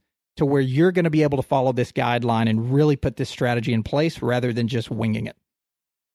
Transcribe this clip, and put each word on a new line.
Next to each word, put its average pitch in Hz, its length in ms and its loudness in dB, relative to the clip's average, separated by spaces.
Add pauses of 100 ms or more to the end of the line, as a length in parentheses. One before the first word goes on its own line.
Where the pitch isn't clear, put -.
(360)
to 156 80 0
where 139 160 2
you're 143 320 2
gonna 175 160 2
be 156 140 2
able 143 160 0
to 131 40 0
follow 131 300 0
this 120 200 -2
guideline 120 580 0
and 113 240 0
really 147 220 4
put 135 200 -4
this 131 140 -6
strategy 120 420 -2
in 113 100 0
place 156 380 -2
rather 123 320 0
than 117 160 -2
just 117 220 -4
winging 113 360 -4
it. - 100 -14 (800)